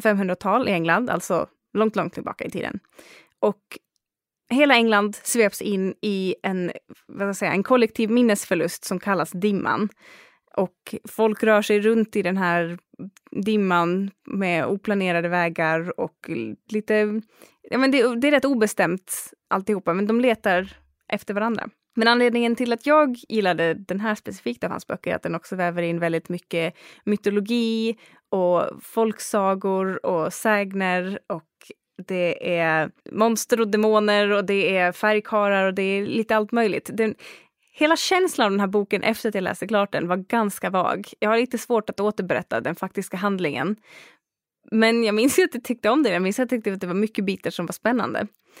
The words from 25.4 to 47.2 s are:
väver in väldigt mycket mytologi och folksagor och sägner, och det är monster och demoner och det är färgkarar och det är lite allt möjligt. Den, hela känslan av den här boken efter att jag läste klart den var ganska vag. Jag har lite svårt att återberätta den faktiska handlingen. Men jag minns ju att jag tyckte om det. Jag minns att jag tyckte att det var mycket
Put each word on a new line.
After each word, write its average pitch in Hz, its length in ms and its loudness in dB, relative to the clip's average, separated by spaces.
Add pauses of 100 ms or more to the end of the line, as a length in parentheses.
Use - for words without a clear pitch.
väver 175 280 -2
in 170 160 -2
väldigt 165 300 -2
mycket 170 440 -4 (320)
mytologi 226 920 0 (320)
och 180 340 2 (180)
folksagor 190 1200 -2
och 175 280 0
sägner, 196 840 -2 (100)
och 170 140 -8 (640)
det 175 520 -2
är 160 320 0 (200)
monster 226 500 0
och 226 60 0
demoner 208 640 4
och 202 140 2
det 190 320 2
är 180 140 2
färgkarar 208 760 0
och 190 60 0
det 190 80 -2
är 196 240 0
lite 220 300 0
allt 214 160 0
möjligt. 226 420 0
Den, 220 220 0 (580)
hela 311 240 2
känslan 359 480 2
av 202 60 2
den 196 80 2
här 202 80 2
boken 202 360 -2
efter 220 260 -2
att 208 60 -4
jag 196 60 -2
läste 185 260 -4
klart 202 240 0
den 165 160 -2
var 180 100 0
ganska 196 520 -2
vag. 185 380 0 (120)
Jag 208 100 0
har 220 80 4
lite 247 200 0
svårt 226 320 -2
att - 100 -6
återberätta 180 600 -2
den 156 140 -4
faktiska 190 420 -8
handlingen. 185 580 -2 (960)
Men 226 320 4
jag 208 120 2
minns 247 240 4
ju 370 40 6
att 349 100 0
jag 240 100 -10
tyckte 226 260 -2
om 285 140 4
det. 240 60 2
Jag 175 120 0
minns 190 180 0
att - 0 -
jag 247 100 -2
tyckte 214 240 -2
att 190 80 -8
det 190 60 -6
var 175 60 -4
mycket 208 320 -2